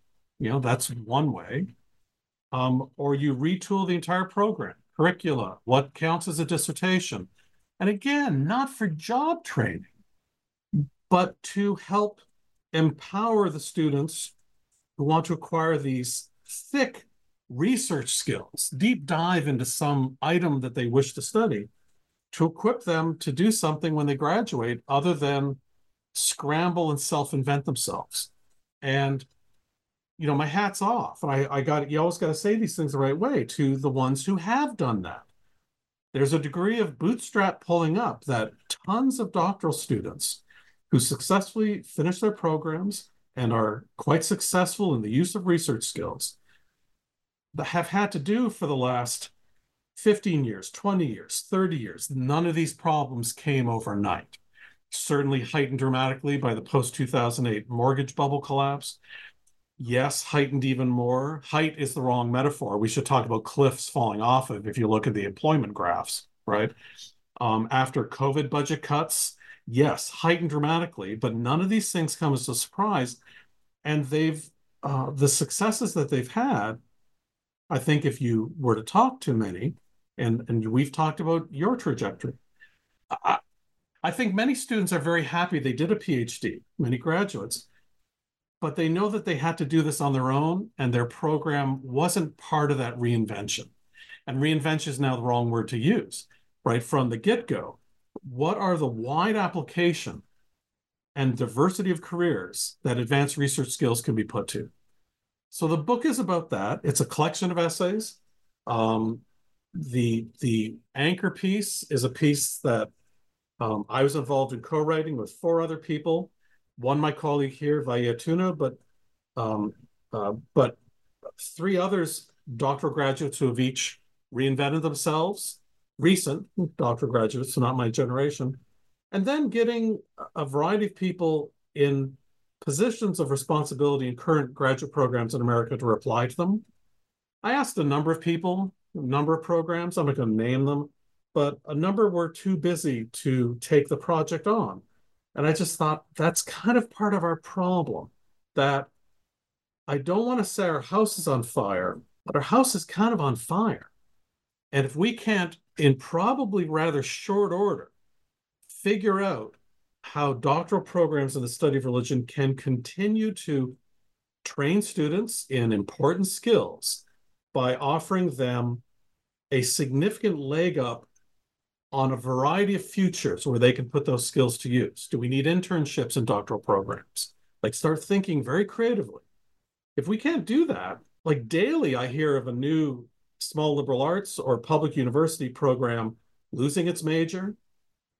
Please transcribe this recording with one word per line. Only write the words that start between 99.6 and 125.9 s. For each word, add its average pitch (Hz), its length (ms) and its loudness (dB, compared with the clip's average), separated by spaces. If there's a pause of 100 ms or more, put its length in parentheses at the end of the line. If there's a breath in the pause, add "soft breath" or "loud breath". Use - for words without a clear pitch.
and 131 220 2
diversity 180 540 2
of 165 100 -2
careers 160 840 -2
that 123 160 0
advanced 139 380 2
research 135 320 -2
skills 117 320 0
can 120 140 -2
be 107 100 0
put - 240 -6
to? 82 220 -8 (800)
So 165 180 -2
the 160 80 2
book 240 300 0
is 262 120 2
about 175 320 -2
that. 104 320 -2
It's - 180 0
a 131 60 2
collection 165 440 0
of 170 80 -2
essays. 180 580 -2 (500)
Um, 113 540 0 (540)
the, 120 520 0 (140)
the 113 360 0 (180)
anchor 175 360 0
piece 196 600 -2
is 127 140 0
a 127 60 -2
piece 143 540 0
that, 113 240 0 (720)
um, 107 280 -2
I 123 140 0
was 143 140 2
involved 135 380 0
in 117 60 -8
co-writing 156 560 0
with 107 160 -6
four 165 280 0
other 160 160 -2
people. 160 540 -2 (480)
One, 135 220 0
my 151 100 2
colleague 143 420 -2
here, 147 300 0
Vaya 120 320 0
Tuna, 175 380 0
but, 139 240 -2 (600)
um, 107 340 -2 (400)
uh, 104 220 -2 (180)
but 123 240 4 (640)
three 185 380 -2
others, 185 520 -2 (260)
doctoral 139 360 0
graduates 135 460 -2
who 135 80 2
have 120 120 0
each 127 400 -2 (360)
reinvented 139 480 0
themselves, 160 800 -2 (380)